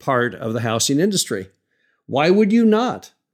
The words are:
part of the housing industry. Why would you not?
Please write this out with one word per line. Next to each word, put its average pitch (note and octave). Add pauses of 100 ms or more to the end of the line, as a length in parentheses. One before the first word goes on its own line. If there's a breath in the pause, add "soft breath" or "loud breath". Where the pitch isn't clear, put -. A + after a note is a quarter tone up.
part B2
of A2+
the A#2
housing A#2
industry. D#3+ (560)
Why D3
would G3+
you A#3
not? G#3+ (220)